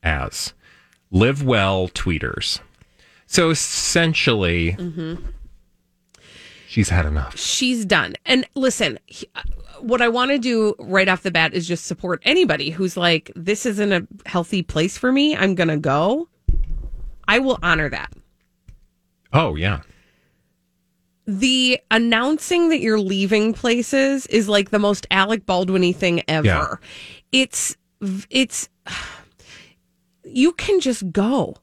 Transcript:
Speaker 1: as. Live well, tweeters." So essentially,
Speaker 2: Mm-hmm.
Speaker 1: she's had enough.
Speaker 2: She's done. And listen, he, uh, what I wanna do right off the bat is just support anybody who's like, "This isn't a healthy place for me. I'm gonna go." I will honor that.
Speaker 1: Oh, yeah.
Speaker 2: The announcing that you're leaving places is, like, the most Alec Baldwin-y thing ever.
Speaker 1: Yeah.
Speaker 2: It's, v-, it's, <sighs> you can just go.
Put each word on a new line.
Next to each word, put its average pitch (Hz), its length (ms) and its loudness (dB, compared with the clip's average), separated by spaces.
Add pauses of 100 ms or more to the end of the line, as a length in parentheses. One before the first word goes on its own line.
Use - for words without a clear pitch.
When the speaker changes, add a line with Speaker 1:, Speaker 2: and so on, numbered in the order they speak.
Speaker 1:
as. - 520 -4 (560)
Live 123 320 4
well, 98 460 2
tweeters." - 720 -4 (640)
So 165 240 2
essentially, 107 1300 0
Speaker 2:
Mm-hmm. 170 380 -8 (1500)
Speaker 1:
she's 107 220 0
had 82 160 2
enough. 76 340 -2
Speaker 2:
She's 254 460 -2
done. 170 300 2 (100)
And 254 300 2
listen, 240 520 0
he, - 280 -16
uh, - 80 -12 (380)
what 240 200 0
I 240 80 4
wanna 247 300 0
do 226 400 0
right 190 300 0
off 185 140 0
the 190 80 -2
bat 160 240 0
is 170 140 -2
just 175 160 -4
support 175 400 -6
anybody 185 460 2
who's 175 260 -4
like, 175 400 0
"This 196 300 -4
isn't 208 260 0
a 175 140 0 (200)
healthy 185 360 -2
place 165 340 -2
for 254 160 0
me. 294 240 2
I'm 190 180 2
gonna 165 220 0
go." 160 520 0 (1000)
I 214 140 4
will 262 220 0
honor 160 280 2
that. 87 200 -10 (1200)
Speaker 1:
Oh, 131 260 2
yeah. 85 240 -2 (1500)
Speaker 2:
The 254 520 2 (120)
announcing 262 800 2
that 311 100 2
you're 220 180 2
leaving 196 540 0
places 262 760 0
is, 208 200 2
like, 202 220 2
the 214 80 2
most 202 320 0
Alec 196 340 2
Baldwin-y 185 480 2
thing 175 340 0
ever. 156 200 0
Speaker 1:
Yeah. 87 280 0 (580)
Speaker 2:
It's, - 440 0 (240)
v-, 196 300 -6
it's, - 400 -2 (160)
<sighs> - 1400 -18
you 285 280 2
can 381 280 2
just 208 320 -2
go. 214 500 0